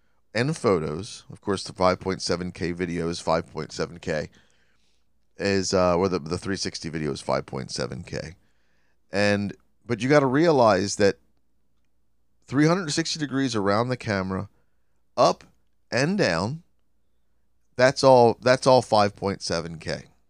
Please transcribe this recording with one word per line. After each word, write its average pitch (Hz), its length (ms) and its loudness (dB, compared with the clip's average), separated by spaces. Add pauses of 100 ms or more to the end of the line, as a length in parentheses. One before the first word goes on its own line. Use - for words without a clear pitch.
(320)
and 131 240 -2
photos. 85 760 -2
Of - 80 -20
course, 98 240 -4
the - 80 -14
five 92 260 2
point 92 240 -6
seven 90 300 -4
K 85 180 -6
video 85 380 -4
is 87 100 -6
five 82 340 -2
point 78 200 -10
seven 82 260 -8
K, 80 300 -6 (1080)
is, 98 380 0
uh, 90 220 4
or 95 120 0
the, 87 120 -2
the 80 180 -6
three 98 160 -6
sixty - 340 -8
video 76 220 -6
is 67 100 -8
five 67 240 -4
point 64 280 -10
seven 64 320 -8
K. - 320 -12 (760)
And, 101 420 0 (320)
but 113 160 -4
you 123 80 -2
gotta 143 180 6
realize 123 680 4
that 98 220 2 (1300)
three 151 220 2
hundred 170 240 0
sixty 165 260 -4
degrees 135 380 -4
around 101 320 2
the 127 80 -2
camera, 95 520 -4 (680)
up 151 260 2 (500)
and 143 240 0
down, 117 460 0 (1120)
that's 131 300 2
all, 123 360 6
that's 127 240 2
all 127 160 6
five 101 360 0
point 98 260 -6
seven 85 360 -6
K. 78 260 -8 (260)